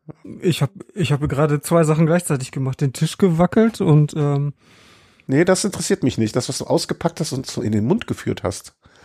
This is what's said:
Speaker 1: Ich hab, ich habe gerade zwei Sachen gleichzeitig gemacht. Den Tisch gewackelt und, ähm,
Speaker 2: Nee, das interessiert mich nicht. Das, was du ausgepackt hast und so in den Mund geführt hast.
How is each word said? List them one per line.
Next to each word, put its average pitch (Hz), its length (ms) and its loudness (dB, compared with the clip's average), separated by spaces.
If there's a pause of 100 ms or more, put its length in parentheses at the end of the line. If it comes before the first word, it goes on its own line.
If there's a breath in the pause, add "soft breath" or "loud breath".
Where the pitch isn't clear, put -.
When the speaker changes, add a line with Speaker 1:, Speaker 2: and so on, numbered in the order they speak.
(400)
Speaker 1:
Ich - 220 0
hab, 139 80 0 (240)
ich 180 180 -2
habe 147 160 -2
gerade 147 340 0
zwei 165 220 2
Sachen 156 220 2
gleichzeitig 156 460 -2
gemacht. 131 280 -4
Den 139 140 0
Tisch - 240 -2
gewackelt 190 640 2
und, 151 340 4
ähm, 143 380 0 (720 soft breath)
Speaker 2:
Nee, 143 200 4
das 185 180 2
interessiert - 400 -2
mich 135 140 0
nicht. 110 180 0
Das, 123 140 -2
was - 80 -6
du - 80 -8
ausgepackt - 560 -2
hast 151 100 -4
und 131 140 -6
so - 160 -8
in 104 100 -2
den 107 140 2
Mund 196 220 -2
geführt - 360 -6
hast. - 320 -8 (300 soft breath)